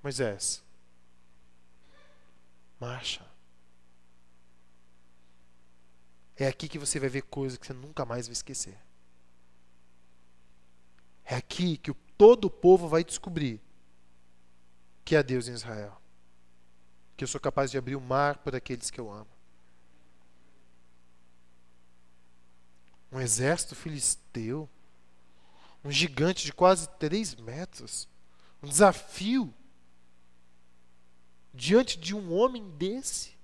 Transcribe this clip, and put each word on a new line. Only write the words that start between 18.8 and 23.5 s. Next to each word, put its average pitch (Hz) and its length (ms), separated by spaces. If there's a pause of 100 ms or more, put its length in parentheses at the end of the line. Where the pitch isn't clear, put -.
que - 100
eu 110 100
amo. 107 200 (3750)
Um 131 80
exército 127 540